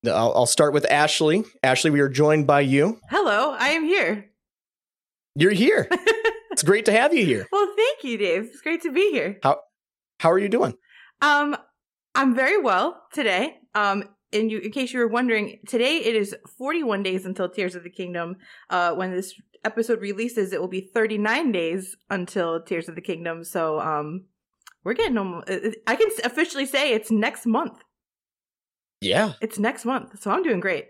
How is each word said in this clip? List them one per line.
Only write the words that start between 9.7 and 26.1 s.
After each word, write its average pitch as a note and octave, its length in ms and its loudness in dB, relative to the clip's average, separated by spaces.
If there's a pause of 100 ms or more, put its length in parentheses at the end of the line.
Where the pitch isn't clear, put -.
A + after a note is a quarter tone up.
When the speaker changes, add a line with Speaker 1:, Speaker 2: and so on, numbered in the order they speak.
Speaker 1:
how E3 100 4
are F3+ 80 4
you G3+ 120 0
doing? A3+ 260 0 (440)
Speaker 2:
Um, D4 380 2 (560)
I'm C4 220 2
very D4 260 2
well A#3 400 0 (100)
today. A3+ 440 -2 (180)
Um, G3+ 300 0 (280)
and G#3+ 200 0
you, G#3+ 80 -4
in G#3 120 -8
case B3+ 220 -4
you B3+ 60 -2
were A#3 80 2
wondering, A3+ 600 -2
today C4 300 0
it A#3 180 0
is G3+ 200 -2 (240)
forty-one C4 420 -2
days F#3 240 -4
until F#3 240 -4
Tears F3+ 240 -6
of F3+ 80 -14
the F3 80 -18
Kingdom. F3 460 -8 (340)
Uh, F3 240 0
when F#3 200 -4
this G3 200 -6 (320)
episode A3+ 340 -2
releases, G3+ 540 -4
it D#3+ 80 -4
will F#3 60 -4
be F#3 140 -6
thirty-nine A3 680 0
days F3+ 440 -4 (160)
until F3+ 500 -4
Tears E3+ 260 -6
of E3+ 60 -14
the E3 80 -12
Kingdom. E3+ 420 -8
So, D#3+ 360 -2
um, D3+ 460 -6 (580)
we're G3+ 100 -2
getting D#4 240 0
almo-, F#3 320 -4
uh, F#3+ 40 -4
uh, G#3+ 180 -4 (160)
I A#3 80 0
can A4 160 2